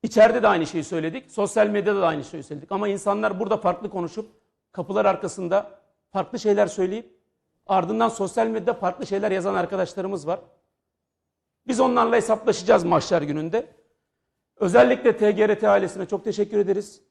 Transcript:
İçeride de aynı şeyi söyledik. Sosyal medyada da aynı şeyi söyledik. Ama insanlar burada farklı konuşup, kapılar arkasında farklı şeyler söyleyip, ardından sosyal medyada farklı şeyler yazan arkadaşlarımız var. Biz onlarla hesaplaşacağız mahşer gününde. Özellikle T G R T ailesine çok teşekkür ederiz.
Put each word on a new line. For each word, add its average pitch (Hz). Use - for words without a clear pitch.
İçeride 226
de 214
aynı 170
şeyi 160
söyledik. 165
Sosyal 208
medyada 202
da 170
aynı 151
şeyi 147
söyledik. 147
Ama 202
insanlar 202
burada 214
farklı 202
konuşup, 190
kapılar 196
arkasında 196
farklı 190
şeyler 208
söyleyip, 196
ardından 202
sosyal 220
medyada 220
farklı 185
şeyler 196
yazan 190
arkadaşlarımız 185
var. 175
Biz 240
onlarla 240
hesaplaşacağız 214
mahşer 165
gününde. 156
Özellikle 240
T 208
G 214
R 208
T 214
ailesine 190
çok 196
teşekkür 208
ederiz. 196